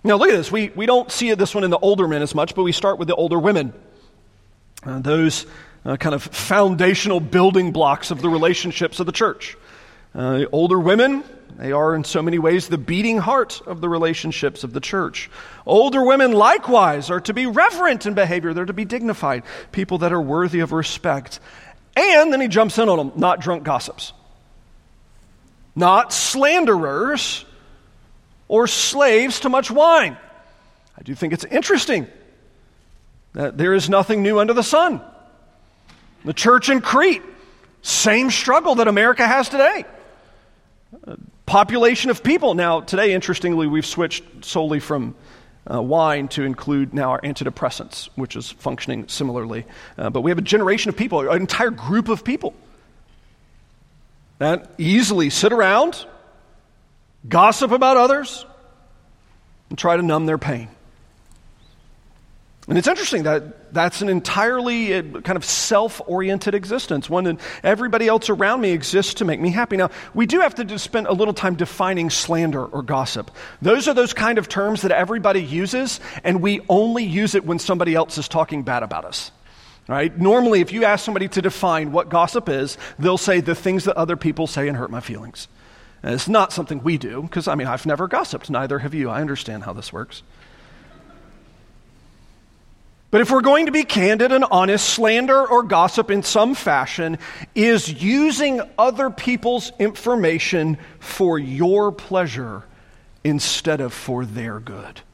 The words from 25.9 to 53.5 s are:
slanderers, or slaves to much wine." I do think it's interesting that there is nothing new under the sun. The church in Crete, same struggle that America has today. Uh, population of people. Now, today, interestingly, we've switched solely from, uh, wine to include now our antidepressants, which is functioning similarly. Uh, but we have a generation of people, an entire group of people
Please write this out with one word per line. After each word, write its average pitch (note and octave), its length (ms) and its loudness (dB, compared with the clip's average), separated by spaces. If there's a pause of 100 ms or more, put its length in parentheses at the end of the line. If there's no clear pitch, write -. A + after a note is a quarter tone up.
slanderers, B3+ 1300 0 (1000)
or A3+ 200 4
slaves B3+ 720 2
to C4+ 100 -2
much C4 220 0
wine." D4+ 460 4 (800)
I - 60 -20
do C3 120 -10
think D3+ 160 -4
it's - 140 -6
interesting C4 600 0 (1300)
that C#3+ 260 -6
there F3+ 160 2
is E3+ 160 0
nothing G3 340 2
new G#3 160 2
under A3 140 2
the A#3+ 80 2
sun. D#4 380 2 (1300)
The D3+ 80 -6
church A#3+ 340 4
in C4+ 140 2
Crete, C#4 400 2 (600)
same A#3 480 0
struggle C4 460 2
that A3+ 140 4
America A#3 360 4
has B3 220 2
today. D4 380 2 (1200)
Uh, - 80 -16 (300)
population A#3 640 2
of - 140 -2
people. C#4+ 300 2
Now, E3+ 280 2
today, G3 320 0
interestingly, F3 540 -2
we've D3+ 180 -2
switched - 380 -4 (200)
solely D3+ 380 -4
from, B2 340 -6 (540)
uh, B2 120 -4
wine D3 480 0
to C#3+ 140 -4
include C#3 500 -2
now C3 180 -2
our B2+ 100 -2
antidepressants, - 920 -8
which C3 200 -8
is B2 160 -12
functioning B2 560 -10
similarly. A#2 580 -8 (320)
Uh, A2+ 120 -6
but A#2+ 120 -4
we D#3+ 100 0
have E3+ 60 0
a - 40 -2
generation G#3+ 480 0
of - 80 -8
people, F#3 320 -2
an F3+ 120 2
entire A3+ 300 -2
group G3+ 380 -2
of - 160 -4
people - 280 -6 (1900)